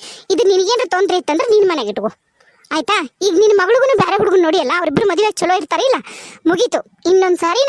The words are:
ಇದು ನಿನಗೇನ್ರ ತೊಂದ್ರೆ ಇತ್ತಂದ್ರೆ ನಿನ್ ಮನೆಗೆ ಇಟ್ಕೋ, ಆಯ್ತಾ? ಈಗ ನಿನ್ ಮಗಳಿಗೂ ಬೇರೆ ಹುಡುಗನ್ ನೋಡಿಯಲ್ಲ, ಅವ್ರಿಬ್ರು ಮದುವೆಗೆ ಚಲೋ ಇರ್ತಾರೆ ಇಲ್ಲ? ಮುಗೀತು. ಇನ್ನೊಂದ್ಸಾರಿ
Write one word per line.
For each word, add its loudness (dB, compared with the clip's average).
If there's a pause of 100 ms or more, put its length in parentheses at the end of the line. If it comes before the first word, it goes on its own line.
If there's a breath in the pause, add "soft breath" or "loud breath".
(340 loud breath)
ಇದು 0
ನಿನಗೇನ್ರ 0
ತೊಂದ್ರೆ 0
ಇತ್ತಂದ್ರೆ -2
ನಿನ್ 4
ಮನೆಗೆ -4
ಇಟ್ಕೋ, 2 (640 soft breath)
ಆಯ್ತಾ? 0 (280)
ಈಗ 0
ನಿನ್ 4
ಮಗಳಿಗೂ 2 (160)
ಬೇರೆ -2
ಹುಡುಗನ್ 2
ನೋಡಿಯಲ್ಲ, 0
ಅವ್ರಿಬ್ರು -2
ಮದುವೆಗೆ -2
ಚಲೋ 0
ಇರ್ತಾರೆ -4
ಇಲ್ಲ? 0 (520 loud breath)
ಮುಗೀತು. 0 (300)
ಇನ್ನೊಂದ್ಸಾರಿ 2